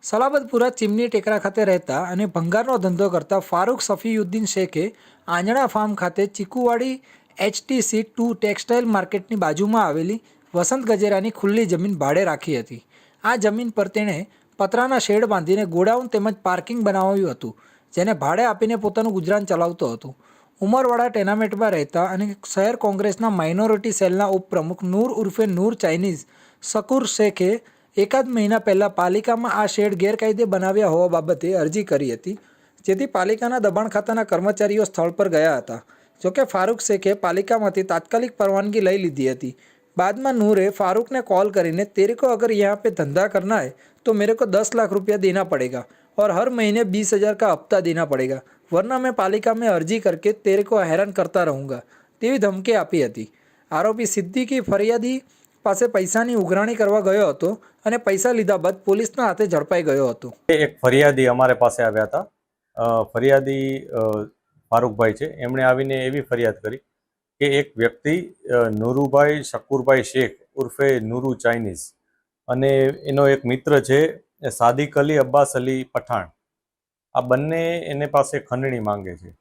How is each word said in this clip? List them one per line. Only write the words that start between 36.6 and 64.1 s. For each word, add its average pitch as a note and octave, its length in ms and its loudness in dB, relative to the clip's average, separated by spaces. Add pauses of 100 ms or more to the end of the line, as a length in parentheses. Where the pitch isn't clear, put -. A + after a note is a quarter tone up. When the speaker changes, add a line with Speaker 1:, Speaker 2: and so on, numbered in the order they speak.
Speaker 1:
શેખે G3 340 0
પાલિકામાંથી G3 680 -2
તાત્કાલિક A3+ 540 -2
પરવાનગી G3+ 440 0
લઈ F#3+ 180 2
લીધી C#3 340 -2
હતી. B2+ 260 -10 (380)
બાદમાં G#3+ 380 0
નૂરે G#3 360 4
ફારૂકને G#3+ 500 -2
કોલ G3+ 300 2
કરીને, F3+ 340 0
"તેરે G3+ 300 0
કો B3 120 0
અગર A#3 260 2
યહાં G3+ 300 2
પે A#3 80 0
ધંધા E3 360 0
કરના G3+ 340 0
હૈ B2+ 100 -6 (340)
તો A#3 80 2
મેરે G#3 220 2
કો A3+ 100 0
દસ G3+ 300 0
લાખ A3 180 2
રૂપિયા G3+ 260 0
દેના F#3+ 260 2
પડેગા C3 400 -4 (340)
ઓર G#3 140 2
હર G#3+ 180 0
મહિને A3+ 320 0
બીસ G3+ 320 0
હજાર G#3 200 2
કા G#3 180 2
હપ્તા F#3 280 0
દેના E3 240 0
પડેગા, C3 360 -2 (320)
વરના G#3+ 260 0
મેં B3+ 140 -2
પાલિકા G#3+ 420 0
મેં A3+ 160 0
અરજી F3+ 300 0
કરકે G3 320 0
તેરે G3+ 300 2
કો G3+ 200 2
હેરાન F3 280 0
કરતા F#3 340 0
રહુંગા," C3+ 380 -6 (380)
તેવી B3+ 180 0
ધમકી G3 360 0
આપી E3+ 300 0
હતી. A2 280 -10 (380)
આરોપી G#3+ 340 0
સિદ્દીકી A3 560 -4
ફરિયાદી A#3 600 -2 (400)
પાસે G3 240 0
પૈસાની A3+ 480 0
ઉઘરાણી G3+ 400 0
કરવા G#3+ 260 2
ગયો G3 280 2
હતો E3+ 340 -2 (220)
અને A3 120 0
પૈસા A#3 360 0
લીધા G#3 240 2
બાદ F3+ 200 -2
પોલીસના A3 500 0
હાથે G#3 200 0
ઝડપાઈ E3+ 360 0
ગયો C#3 260 2
હતો. A#2 260 -8 (140)
Speaker 2:
એક D3+ 320 0
ફરિયાદી C3 460 6
અમારે B2+ 280 4
પાસે A#2+ 280 2
આવ્યા A2 200 2
હતા. D3 240 -4 (480)
અ, A2+ 280 0
ફરિયાદી, C3+ 760 0
અ, A2 340 -2 (580)